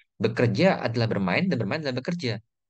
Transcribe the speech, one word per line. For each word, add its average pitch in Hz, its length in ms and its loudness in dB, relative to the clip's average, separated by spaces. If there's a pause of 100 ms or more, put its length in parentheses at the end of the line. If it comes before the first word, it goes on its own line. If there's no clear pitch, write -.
(200)
bekerja 123 640 2
adalah 117 240 0
bermain 101 400 0
dan 180 140 0
bermain 117 180 -2
adalah 127 240 -4
bekerja. 151 400 -6 (260)